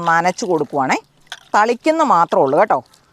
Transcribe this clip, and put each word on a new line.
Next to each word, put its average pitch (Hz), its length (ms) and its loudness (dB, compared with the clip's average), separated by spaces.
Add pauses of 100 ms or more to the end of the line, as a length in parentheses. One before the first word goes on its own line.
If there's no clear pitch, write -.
നനച്ച് 170 420 0
കൊടുക്കുവാണേ. 139 460 -2 (580)
തളിക്കുന്ന 247 480 0 (100)
മാത്രമേ 170 320 2
ഉള്ളൂ 139 160 0
കേട്ടോ, 208 180 0 (340)